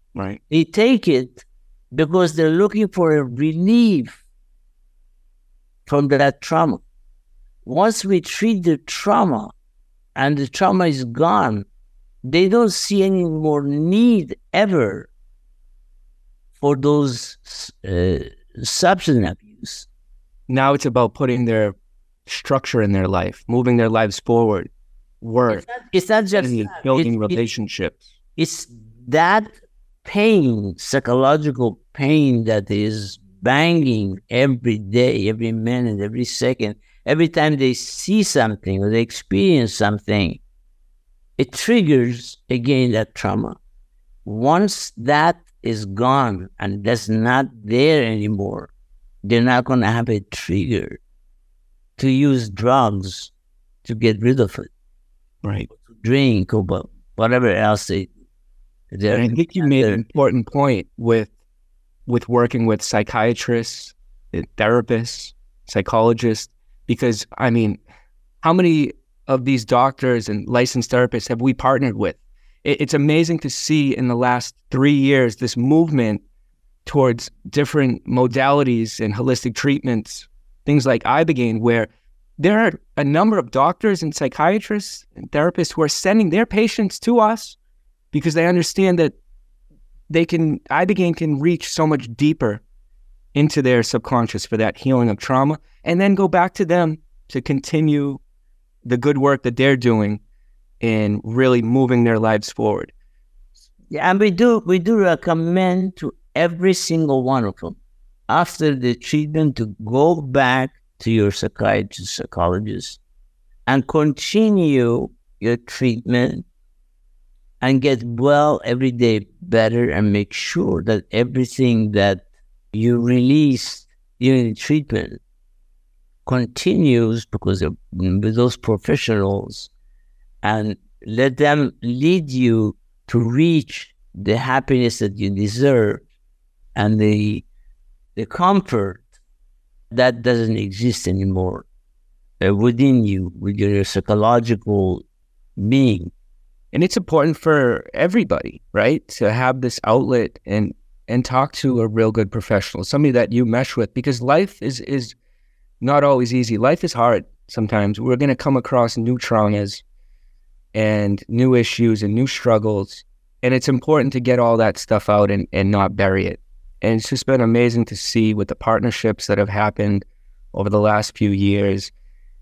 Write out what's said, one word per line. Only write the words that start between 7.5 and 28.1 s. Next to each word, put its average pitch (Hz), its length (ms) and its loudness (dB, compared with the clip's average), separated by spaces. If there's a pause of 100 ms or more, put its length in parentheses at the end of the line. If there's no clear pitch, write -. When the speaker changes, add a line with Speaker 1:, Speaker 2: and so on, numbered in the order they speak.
Speaker 2:
Once 190 400 -2
we 190 160 0
treat 202 420 -2
the 165 160 2
trauma 165 720 -2 (640)
and 143 220 0
the 139 80 -4
trauma 185 400 0
is 135 180 -2
gone, 135 600 0 (580)
they 165 260 2
don't 220 240 2
see 196 300 -2
any 190 220 0
more 156 380 -2
need 170 720 0 (160)
ever 165 560 0 (1400)
for 143 240 0
those, 139 600 0 (500)
uh, 90 320 0 (440)
substance 156 640 0
abuse. - 600 -14 (600)
Speaker 1:
Now 135 260 2
it's 143 120 -2
about 120 280 2
putting 123 320 0
their 107 280 2 (520)
structure - 540 -2
in 104 120 2
their 95 160 2
life, 92 400 -4
moving 123 280 2
their 113 120 2
lives 110 320 -2
forward, 113 500 0 (500)
work, 113 380 0
Speaker 2:
It's - 80 -14
not, - 140 -12 (120)
it's 185 160 0
not 220 180 2
just 185 240 0
Speaker 1:
and 117 100 -2
Speaker 2:
that. 147 220 -8
Speaker 1:
building 131 320 0
Speaker 2:
It's, 107 100 -2
it, 92 100 -2
Speaker 1:
relationships. 110 800 -6 (220)